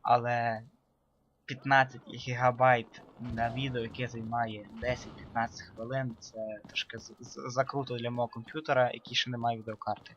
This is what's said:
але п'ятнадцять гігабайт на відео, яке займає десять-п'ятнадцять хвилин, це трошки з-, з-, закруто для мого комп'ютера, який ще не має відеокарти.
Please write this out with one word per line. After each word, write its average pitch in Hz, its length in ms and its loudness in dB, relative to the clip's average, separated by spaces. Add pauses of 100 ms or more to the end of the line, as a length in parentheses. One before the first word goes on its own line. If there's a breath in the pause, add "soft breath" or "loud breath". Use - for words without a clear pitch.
але 120 600 2 (840)
п'ятнадцять 135 680 2
гігабайт 123 880 4 (180)
на 117 300 -2
відео, 127 320 -2
яке 117 260 -4
займає 113 580 -4 (140)
десять-п'ятнадцять - 880 -4
хвилин, 123 540 -6
це - 180 -14 (280)
трошки - 320 -6
з-, 104 220 -16
з-, 131 300 -10
закруто 131 460 -2
для 120 140 -2
мого 120 180 0
комп'ютера, 127 600 2
який 120 240 -10
ще 123 160 0
не 120 80 -4
має 117 200 0
відеокарти. 107 580 -6